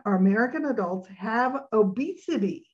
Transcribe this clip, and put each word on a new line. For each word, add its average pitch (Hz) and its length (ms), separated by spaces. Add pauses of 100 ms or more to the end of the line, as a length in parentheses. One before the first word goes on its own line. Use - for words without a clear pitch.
American 214 600
adults 190 420
have 247 560 (100)
obesity 214 1000